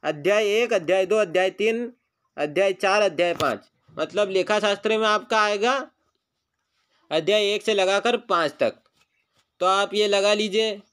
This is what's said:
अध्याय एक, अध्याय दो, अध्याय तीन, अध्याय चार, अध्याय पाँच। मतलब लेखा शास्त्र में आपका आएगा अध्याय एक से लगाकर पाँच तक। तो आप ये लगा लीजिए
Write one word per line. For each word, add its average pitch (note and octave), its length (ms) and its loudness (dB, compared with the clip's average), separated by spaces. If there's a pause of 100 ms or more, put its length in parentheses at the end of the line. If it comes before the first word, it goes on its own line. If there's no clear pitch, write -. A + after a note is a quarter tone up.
अध्याय D#3+ 500 0
एक, A#3 200 0
अध्याय F#3 340 0
दो, G3+ 100 0
अध्याय F#3 360 0
तीन, A#3 400 -4 (440)
अध्याय E3 360 0
चार, G3 300 0
अध्याय F3 320 0
पाँच। B2+ 360 -4 (200)
मतलब F3+ 400 -2
लेखा F#3+ 300 0
शास्त्र G#3 380 -2
में A3 80 0
आपका G#3+ 340 0
आएगा G#3+ 500 -2 (1200)
अध्याय F3+ 340 0
एक G3+ 180 -2
से A3 120 0
लगाकर G3+ 420 2
पाँच E3+ 440 -2
तक। A#2 140 0 (880)
तो F3+ 60 0
आप F#3+ 280 0
ये G#3 140 2
लगा G3+ 260 4
लीजिए G#3+ 420 0 (160)